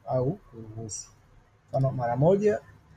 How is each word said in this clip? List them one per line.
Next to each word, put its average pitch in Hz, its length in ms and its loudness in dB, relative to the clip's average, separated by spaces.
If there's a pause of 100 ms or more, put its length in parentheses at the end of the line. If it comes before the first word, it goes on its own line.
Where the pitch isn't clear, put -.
au 131 260 0
kuruhusu. 110 760 -14 (580)
Mfano, 135 220 0
mara 120 260 -2
moja 202 440 4 (360)